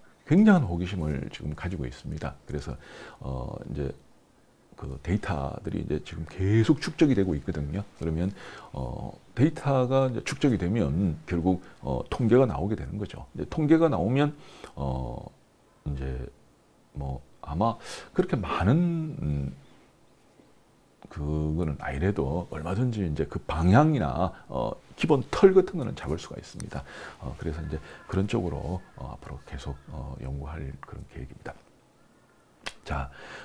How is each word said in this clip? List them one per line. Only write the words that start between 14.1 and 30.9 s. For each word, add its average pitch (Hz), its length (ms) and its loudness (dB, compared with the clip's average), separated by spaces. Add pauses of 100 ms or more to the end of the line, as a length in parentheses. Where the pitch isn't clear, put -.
어, 65 500 -4 (600)
이제 65 400 -4 (680)
뭐 67 280 -8 (200)
아마 101 360 0 (360)
그렇게 175 220 2
많은, 98 400 2 (460)
음, 71 340 -2 (1500)
그거는 78 680 0
아니래도 76 720 0
얼마든지 98 600 -2
이제 73 140 0
그 - 140 -4
방향이나, 90 960 4 (140)
어, 60 240 -2 (240)
기본 143 340 4
틀 190 240 8
같은 185 240 6
거는 131 180 -4
잡을 78 220 -4
수가 - 200 -12
있습니다. - 460 -10 (360)
어, 65 180 -8
그래서 80 260 -4
이제 76 160 -6 (280)
그런 95 200 0
쪽으로, 90 540 -2 (140)
어, - 220 -10
앞으로 - 280 -14
계속, 69 300 -8 (140)
어, 69 320 -10
연구할 69 600 -8
그런 - 280 -14